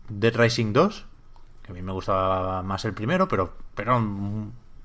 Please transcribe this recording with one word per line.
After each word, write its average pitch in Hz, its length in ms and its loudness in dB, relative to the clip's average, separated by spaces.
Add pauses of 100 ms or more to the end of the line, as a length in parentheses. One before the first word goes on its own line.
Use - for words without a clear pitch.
Dead 110 260 2
Rising 113 380 4
dos, 175 320 4 (580)
que - 80 -16
a 90 40 -12
mí 90 80 -10
me 92 80 -6
gustaba 92 720 2
más 95 220 -2
el 107 80 0
primero, 151 340 2
pero, 95 260 0 (220)
pero 117 220 2
un, 104 560 -2 (320)